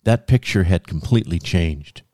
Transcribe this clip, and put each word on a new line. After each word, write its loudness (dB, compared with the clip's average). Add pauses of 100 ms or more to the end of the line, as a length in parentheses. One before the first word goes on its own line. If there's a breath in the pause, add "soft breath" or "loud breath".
that 0
picture 2
had 0
completely -2
changed. -4 (120)